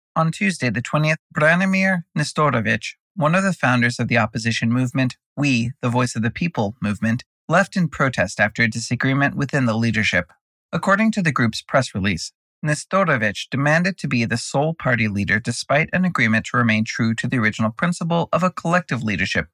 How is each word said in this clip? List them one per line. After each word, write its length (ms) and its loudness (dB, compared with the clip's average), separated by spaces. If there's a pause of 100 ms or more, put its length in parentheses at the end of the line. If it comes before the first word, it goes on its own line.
(160)
On 160 2
Tuesday 400 -2
the 100 -2
twentieth, 380 0 (160)
Branimir 720 2 (120)
Nestorovic, 760 0 (220)
one 200 2
of 80 2
the 100 2
founders 460 2
of 80 0
the 100 2
opposition 540 0
movement, 460 0 (180)
We, 460 0
the 80 0
Voice 260 0
of 80 -2
the 80 0
People 500 -2
movement, 440 -2 (220)
left 280 2
in 140 0
protest 500 -2
after 240 0
a 60 2
disagreement 640 -2
within 300 0
the 120 2
leadership. 540 0 (400)
According 400 2
to 100 -2
the 100 2
group's 300 0
press 320 0
release, 380 -2 (340)
Nestorovic 840 -2
demanded 480 0
to 80 -6
be 180 0
the 100 -2
sole 380 -2
party 340 0
leader 320 0
despite 540 -2
an 120 2
agreement 420 0
to 100 -4
remain 260 2
true 300 -2
to 140 -4
the 100 -2
original 320 0
principle 640 -2
of 80 2
a 80 2
collective 540 -2
leadership 500 -2